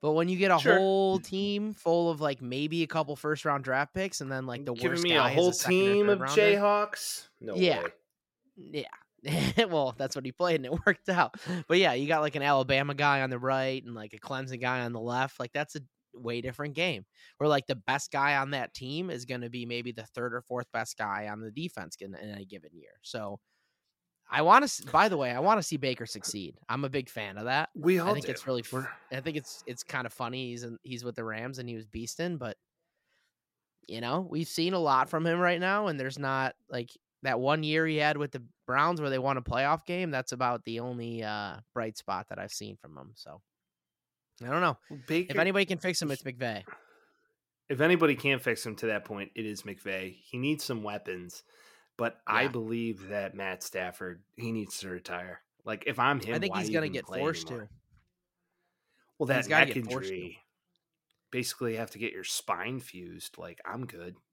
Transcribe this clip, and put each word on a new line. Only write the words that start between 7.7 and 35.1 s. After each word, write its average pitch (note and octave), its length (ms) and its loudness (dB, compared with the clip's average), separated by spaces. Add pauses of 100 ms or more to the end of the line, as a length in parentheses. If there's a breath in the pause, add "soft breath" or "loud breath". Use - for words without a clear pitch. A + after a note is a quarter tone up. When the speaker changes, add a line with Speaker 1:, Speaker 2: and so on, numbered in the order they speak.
Speaker 2:
way. - 100 -4 (640)
Speaker 1:
Yeah. D3 320 -8 (360)
<laughs> D3 440 2
Well, C#3+ 300 2
that's C3+ 180 -2
what C3+ 100 -6
he B2+ 60 -6
played, F3 240 2
and C3 100 0
it C3 60 -4
<laughs> D#3+ 140 0
worked - 240 2
out. F3 260 4 (320 loud breath)
But, F3 100 8
yeah, E3 160 6
you C#3 140 0
got, D#3 140 4
like, D3+ 140 0
an C#3+ 60 0
Alabama C#3 520 4
guy C#3 280 4
on C3 80 0
the B2+ 100 -2
right C3 440 0
and, A#2+ 100 -10
like, G#2+ 200 -12
a G#2+ 60 -16
Clemson C3 400 -8
guy B2+ 220 0
on A#2+ 100 -2
the A#2 80 -6
left. B2 400 -2
Like, B2 140 -6
that's D3 220 -2
a D3 40 -6 (340)
way A#2+ 280 -4
different C3+ 320 -6
game D3+ 320 0 (320 soft breath)
where, D3 100 4
like, C#3+ 200 4
the C3 80 0
best C3 360 -2
guy C#3+ 240 2
on C3+ 160 0
that C3 220 -4
team D3 360 -6
is B2 160 -6
gonna A#2+ 240 -6
be A#2+ 160 -8
maybe A#2+ 260 -4
the A2 140 -12
third A#2+ 280 -6
or B2 80 -6
fourth B2 300 -8
best A2+ 260 -6
guy G#2 300 -4
on G#2 120 -8
the A2 120 -10
defense A2+ 480 -8
in, F#2+ 160 -12
in G#2+ 220 -12
a G2 80 -12
given F2 300 -20
year. C2+ 260 -20
So G#2 380 -8 (880)
I C#3 120 2
wanna A3 240 10
s-, - 160 -4
by D#3+ 280 6
the F3+ 80 0
way, B2+ 140 0
I B2 80 -2
wanna G3 240 4
see D#3+ 140 -4
Baker B2+ 280 -2
succeed. F#2+ 520 -8 (100)
I'm B2+ 160 -2
a C3+ 60 -4
big C3 200 -2
fan G2+ 280 -8
of A2 80 -6
that. C3+ 280 0
Speaker 2:
We F3 320 4
Speaker 1:
I G3 40 2
Speaker 2:
all G#3+ 40 4
Speaker 1:
think C#3+ 140 -4
Speaker 2:
do. - 0 -
Speaker 1:
it's - 180 -6
really B2+ 160 0
f-, - 80 -12
Speaker 2:
We're B2+ 200 -4 (220)
Speaker 1:
I C3 100 -6
think D3+ 160 -4
it's, - 280 -12
it's B2 180 -10
kinda B2 260 -6
funny B2+ 400 -6
he's A#2+ 140 -10
in, A#2 200 -12
he's A#2+ 200 -10
with A#2+ 120 -6
the A#2 80 -8
Rams A2+ 360 -8
and B2 80 -8
he A#2 80 -8
was A2 100 -12
beasting, D3 520 -6
but, A2+ 200 -8 (1300)
you A2 120 -10
know, B2+ 200 -2
we've E3 280 -4
seen F3 260 0
a F#3 40 2
lot C3+ 320 4